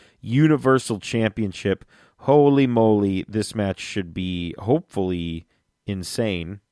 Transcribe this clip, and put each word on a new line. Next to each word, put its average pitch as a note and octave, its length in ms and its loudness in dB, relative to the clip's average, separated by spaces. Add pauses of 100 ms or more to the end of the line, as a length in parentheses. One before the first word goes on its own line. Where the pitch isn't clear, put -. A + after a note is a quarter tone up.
(200)
Universal C3 800 2
Championship. G#2 840 -4 (340)
Holy C#3+ 480 4
moly, G#2+ 600 2
this G#2 260 -6
match G2 240 -2
should F2 340 -8
be F2 460 -6
hopefully F#2 840 -4 (400)
insane. F#2+ 760 -6 (120)